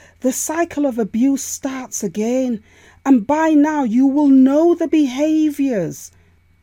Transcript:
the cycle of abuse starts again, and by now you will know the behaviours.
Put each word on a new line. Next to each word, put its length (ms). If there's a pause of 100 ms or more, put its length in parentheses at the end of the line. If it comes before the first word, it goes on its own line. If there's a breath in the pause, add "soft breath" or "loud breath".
(200 soft breath)
the 120
cycle 540
of 120
abuse 440
starts 600
again, 600 (420 soft breath)
and 220
by 240
now 320
you 240
will 220
know 460
the 140
behaviours. 1200 (520)